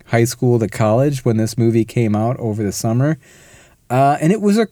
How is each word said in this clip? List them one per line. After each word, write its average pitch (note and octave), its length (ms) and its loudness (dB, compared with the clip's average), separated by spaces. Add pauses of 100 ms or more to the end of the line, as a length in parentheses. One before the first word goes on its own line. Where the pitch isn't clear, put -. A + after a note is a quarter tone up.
high A#2 200 2
school A#2+ 340 0
to A2 80 0
college B2+ 580 0
when A2+ 120 0
this A2 200 -2
movie A2+ 280 2
came A2 300 -2
out A2+ 240 -2
over A2 240 -4
the G2 80 -2
summer. B2+ 460 -2 (720)
Uh, C#3 320 2
and D#3 100 2
it G#3+ 80 -2
was G3+ 180 2
a A3 140 0